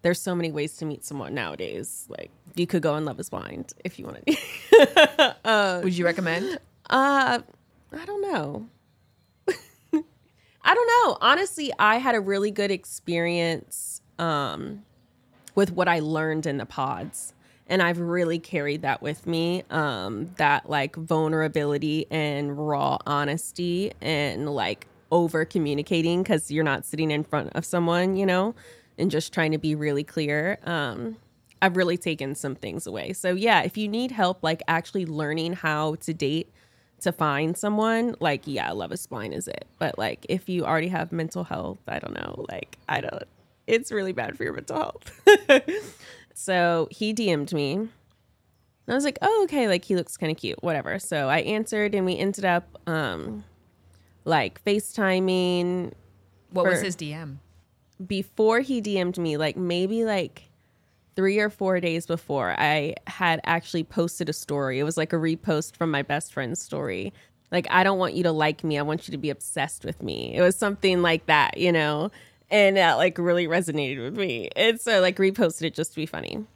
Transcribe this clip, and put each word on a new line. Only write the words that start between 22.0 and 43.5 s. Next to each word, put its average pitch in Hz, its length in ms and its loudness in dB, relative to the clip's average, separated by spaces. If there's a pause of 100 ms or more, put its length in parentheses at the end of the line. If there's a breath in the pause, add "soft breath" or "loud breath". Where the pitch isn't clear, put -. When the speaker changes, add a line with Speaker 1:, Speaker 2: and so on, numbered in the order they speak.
Speaker 1:
and 143 480 -2
raw 139 480 0
honesty 170 880 -2 (100)
and, 143 520 -2
like, 104 340 -4 (240)
over 165 340 2
communicating 165 760 0
'cause 180 280 0
you're 156 120 0
not 143 220 0
sitting 156 260 -2
in 151 120 -2
front 139 300 -4
of 160 120 -4
someone, 175 500 0
you 196 100 0
know, 190 300 2 (420 loud breath)
and 175 140 0
just 151 220 -2
trying 156 180 0
to 156 60 0
be 156 180 -2
really 147 280 -2
clear. 156 640 -2
Um, 170 520 -4 (440)
I've 185 160 4
really 180 200 2
taken 151 380 -4
some 139 200 -6
things - 320 -8
away. 92 260 -8
So 180 220 -2
yeah, 196 260 4
if - 160 -4
you 214 100 -2
need 240 240 -2
help, 185 320 0
like, 160 240 0
actually 170 380 -2
learning 160 480 -2
how 156 420 -2
to - 180 -6
date 156 360 -2 (520 soft breath)
to 185 100 0
find 156 460 0
someone, 226 640 0
like, 147 260 -2
yeah, 107 260 -4
Love 90 200 -6
is - 160 -10
Blind 107 260 -8
is 180 140 -8
it. - 180 -12 (140)
But, - 180 -2
like, - 320 -6
if 185 200 -4
you 180 160 -2
already 160 240 0
have 170 220 -4
mental 165 320 -4
health, - 440 -8
I - 120 -6
don't - 160 -10
know, 50 340 -10
like, - 280 -12 (100)
I - 140 -2
don't, - 220 -8 (440)